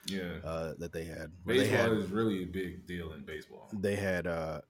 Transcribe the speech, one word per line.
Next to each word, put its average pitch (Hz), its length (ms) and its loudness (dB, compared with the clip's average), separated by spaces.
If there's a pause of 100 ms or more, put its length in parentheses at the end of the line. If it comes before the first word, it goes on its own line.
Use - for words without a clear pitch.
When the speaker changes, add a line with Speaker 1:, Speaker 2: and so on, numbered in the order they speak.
Speaker 1:
Yeah. 90 380 -4
Speaker 2:
uh, 80 340 -4
that 85 140 -6
they 82 140 -6
had, 80 260 -8 (140)
where 113 120 4
they 135 60 8
Speaker 1:
Baseball 113 320 6
Speaker 2:
had 101 80 2
Speaker 1:
is 90 80 -4
really 104 320 2
a - 20 -2
big 90 400 -4
deal 85 280 -6
in 71 120 -12
baseball. - 480 -12
Speaker 2:
they 101 220 2
had, 92 320 2
uh, 80 420 -2